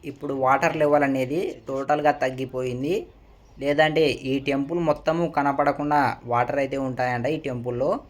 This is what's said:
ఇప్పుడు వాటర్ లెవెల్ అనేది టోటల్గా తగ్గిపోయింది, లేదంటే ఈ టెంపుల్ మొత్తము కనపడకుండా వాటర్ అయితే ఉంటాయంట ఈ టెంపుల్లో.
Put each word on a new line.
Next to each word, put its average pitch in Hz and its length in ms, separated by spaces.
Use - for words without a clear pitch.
ఇప్పుడు 139 220
వాటర్ 156 360
లెవెల్ 147 260
అనేది 135 320
టోటల్గా 143 440
తగ్గిపోయింది, 131 720
లేదంటే 151 400
ఈ - 20
టెంపుల్ 139 300
మొత్తము 160 340
కనపడకుండా 143 640
వాటర్ 123 320
అయితే 135 140
ఉంటాయంట 123 400
ఈ - 100
టెంపుల్లో. 123 440